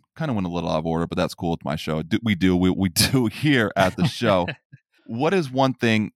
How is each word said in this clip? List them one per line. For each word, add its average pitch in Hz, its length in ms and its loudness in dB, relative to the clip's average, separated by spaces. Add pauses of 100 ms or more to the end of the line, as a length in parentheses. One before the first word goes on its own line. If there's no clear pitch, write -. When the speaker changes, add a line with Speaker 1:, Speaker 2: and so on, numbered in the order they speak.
(180)
Speaker 1:
Kinda 151 160 -4
went 98 120 -2
a 85 40 -4
little 85 200 -4
out 80 100 0
of 80 60 -4
order, 82 220 0
but 85 100 -10
that's 85 160 -2
cool. 85 220 -4
It's - 100 -14
my 71 100 -4
show. 78 280 -4
Do, 104 200 -2
we 107 120 0
do 90 200 4
what 92 220 2
we 95 120 0
<laughs> - 0 -
do 110 380 0
here 127 480 0
at 95 220 2
the - 80 0
show. 98 480 0
Speaker 2:
<laughs> - 60 -18 (500)
Speaker 1:
What 135 240 -2
is 170 160 0
one 131 240 2
thing 110 420 2